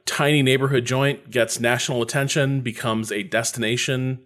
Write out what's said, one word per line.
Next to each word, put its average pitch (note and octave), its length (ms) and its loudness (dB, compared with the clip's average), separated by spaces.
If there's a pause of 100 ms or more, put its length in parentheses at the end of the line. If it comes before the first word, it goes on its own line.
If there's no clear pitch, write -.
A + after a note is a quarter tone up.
tiny D3 360 2
neighborhood C3 440 2
joint C3+ 440 -2
gets A2+ 300 0
national A#2+ 420 0
attention, C#3 600 0
becomes A2 500 -4
a G#2 120 -2
destination, B2 1040 -2